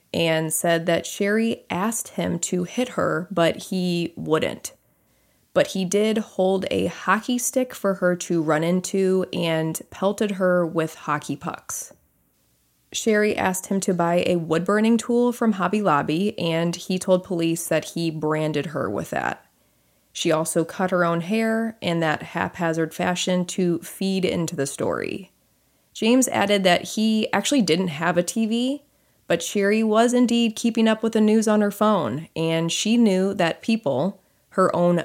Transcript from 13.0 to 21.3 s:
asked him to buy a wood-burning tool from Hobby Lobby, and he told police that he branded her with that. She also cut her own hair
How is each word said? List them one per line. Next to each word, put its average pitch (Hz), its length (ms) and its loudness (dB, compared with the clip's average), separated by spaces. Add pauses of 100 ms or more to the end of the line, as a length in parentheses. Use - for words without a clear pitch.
asked - 300 -2
him 196 160 0
to 190 120 0
buy 175 320 2
a 180 120 2
wood-burning 180 600 2
tool 240 360 0
from 226 200 0
Hobby 190 280 -2
Lobby, 170 580 0
and 165 360 0
he - 220 -4
told 180 280 2
police 165 420 -2
that 156 220 -2
he 170 200 -2
branded 156 580 -2
her 147 220 -4
with 107 200 -4
that. - 360 -4 (640)
She - 200 -2
also 160 320 0
cut 180 280 -4
her 175 120 2
own 170 180 2
hair 226 600 -2